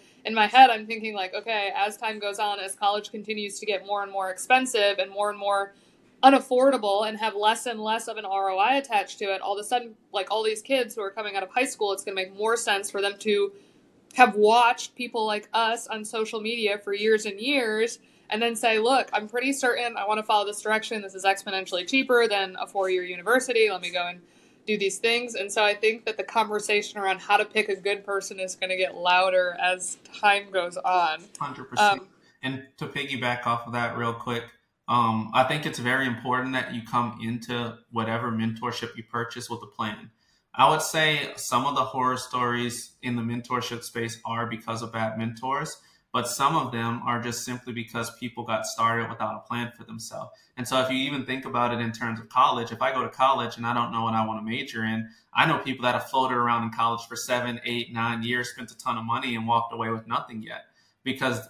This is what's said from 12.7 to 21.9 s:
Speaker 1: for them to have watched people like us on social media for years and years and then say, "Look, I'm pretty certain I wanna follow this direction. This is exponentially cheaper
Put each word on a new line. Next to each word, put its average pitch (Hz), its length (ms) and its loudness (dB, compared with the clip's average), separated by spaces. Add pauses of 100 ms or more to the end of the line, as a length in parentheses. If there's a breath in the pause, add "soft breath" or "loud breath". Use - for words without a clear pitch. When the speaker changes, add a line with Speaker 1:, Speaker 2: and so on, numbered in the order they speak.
Speaker 1:
for 196 100 -2
them 202 200 -2
to 202 320 2 (600 loud breath)
have 240 220 8
watched 233 600 4
people 233 300 -4
like 208 260 -4
us 226 360 0
on 214 180 -8
social 226 340 -4
media 214 380 -2
for 208 160 -6
years 214 320 2
and 202 160 -8
years 233 580 0 (300 soft breath)
and 214 120 -2
then 233 140 0
say, 226 240 2
"Look, 240 320 4
I'm 214 160 -2
pretty 247 240 -2
certain 240 460 0
I 202 100 -2
wanna 214 160 0
follow 214 220 4
this 208 160 -6
direction. 214 400 -2
This 190 120 -12
is 190 120 -4
exponentially 190 600 0
cheaper 262 400 6